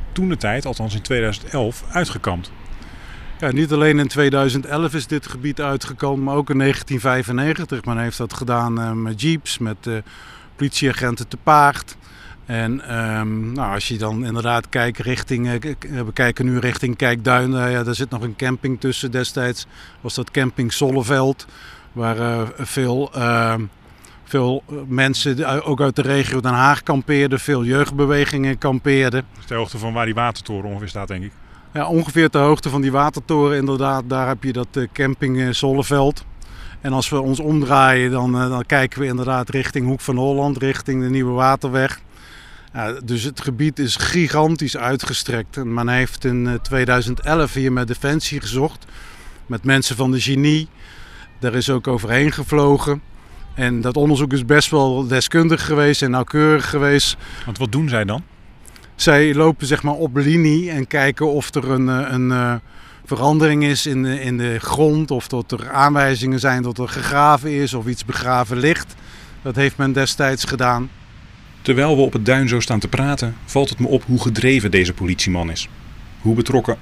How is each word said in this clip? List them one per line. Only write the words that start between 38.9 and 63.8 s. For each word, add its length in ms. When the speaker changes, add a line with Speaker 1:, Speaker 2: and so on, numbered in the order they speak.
Speaker 2:
we 60
inderdaad 440
richting 360
Hoek 140
van 160
Holland, 420
richting 440
de 80
Nieuwe 220
Waterweg. 680
Ja, 200
dus 180
het 180
gebied 380
is 180
gigantisch 800
uitgestrekt. 800
En 180
men 140
heeft 360
in, 220
eh, 80
tweeduizend 680
elf 340
hier 180
met 140
Defensie 540
gezocht, 460
met 180
mensen 320
van 140
de 100
genie. 480
Daar 160
is 160
ook 160
overheen 460
gevlogen. 680
En 260
dat 160
onderzoek 360
is 120
best 260
wel 360
deskundig 600
geweest 360
en 80
nauwkeurig 600
geweest. 460
Speaker 1:
Want 140
wat 140
doen 160
zij 160
dan? 180
Speaker 2:
Zij 400
lopen, 320
zeg 160
maar, 120
op 220
linie 540
en 160
kijken 460
of 220
er 160
een, 180
eh, 240
een, 180
eh, 240
verandering 600
is 220